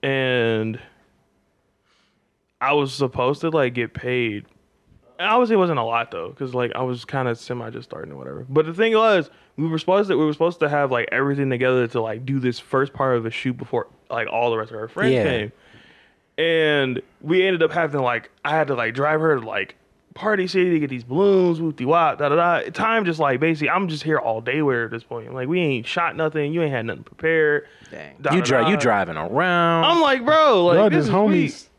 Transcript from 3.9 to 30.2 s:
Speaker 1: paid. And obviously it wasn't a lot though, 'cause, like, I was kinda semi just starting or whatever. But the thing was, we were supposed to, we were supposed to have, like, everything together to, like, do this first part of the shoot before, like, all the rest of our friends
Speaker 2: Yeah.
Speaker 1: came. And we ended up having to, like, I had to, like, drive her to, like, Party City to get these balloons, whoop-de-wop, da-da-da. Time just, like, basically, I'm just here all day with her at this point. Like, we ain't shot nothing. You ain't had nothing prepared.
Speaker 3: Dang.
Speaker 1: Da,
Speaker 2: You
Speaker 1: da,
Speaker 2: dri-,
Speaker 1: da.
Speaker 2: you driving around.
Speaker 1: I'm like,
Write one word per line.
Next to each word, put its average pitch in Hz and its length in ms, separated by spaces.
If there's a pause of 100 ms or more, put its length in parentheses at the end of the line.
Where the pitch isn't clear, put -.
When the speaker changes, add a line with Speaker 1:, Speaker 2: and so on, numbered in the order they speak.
Speaker 1:
paid. 120 500 (720)
And 180 120
obviously 226 240
it 202 40
wasn't 175 200
a 113 60
lot 117 260
though, 87 260
'cause, 127 180
like, 123 200
I 127 80
was 123 220
kinda 127 320
semi 120 340
just 123 180
starting - 240
or 71 40
whatever. 69 320
But 151 180
the 165 80
thing 220 200
was, 214 360 (260)
we 151 120
were 160 100
supposed 196 320
to, 156 80
we 156 60
were 151 80
supposed 170 280
to 151 80
have, 143 220
like, 120 220
everything 139 380
together 127 380
to, 120 120
like, 113 260
do 135 140
this 123 180
first 131 340
part 131 240
of 117 60
the 113 80
shoot 123 260
before, 117 300 (240)
like, 117 220
all 120 180
the 113 80
rest 110 140
of 110 60
our 113 100
friends 170 260
Speaker 2:
Yeah. 123 100
Speaker 1:
came. 117 280 (880)
And 151 640 (180)
we 180 260
ended 180 160
up 160 100
having 156 260
to, 135 40
like, 120 280 (140)
I 143 60
had 156 180
to, 139 60
like, 117 200
drive 151 260
her 156 180
to, 113 80
like, 104 300 (380)
Party 196 320
City 180 240
to 165 100
get 139 100
these 123 140
balloons, 180 560
whoop-de-wop, 151 580
da-da-da. 156 520
Time 220 340
just, 165 160
like, 135 200
basically, 151 300
I'm 185 180
just 156 140
here 156 160
all 113 220
day 127 220
with 135 140
her 117 100
at 113 40
this 117 140
point. 120 300
Like, 127 140
we 175 120
ain't 135 260
shot - 300
nothing. 151 360
You 170 100
ain't 147 100
had 117 140
nothing 113 180
prepared. 156 600 (240)
Speaker 3:
Dang. 71 300
Speaker 1:
Da, 139 140
Speaker 2:
You 185 60
Speaker 1:
da, - 60
Speaker 2:
dri-, 123 180
Speaker 1:
da. 156 60
Speaker 2:
you 202 80
driving 98 380
around. 165 680
Speaker 1:
I'm 320 160
like, 269 240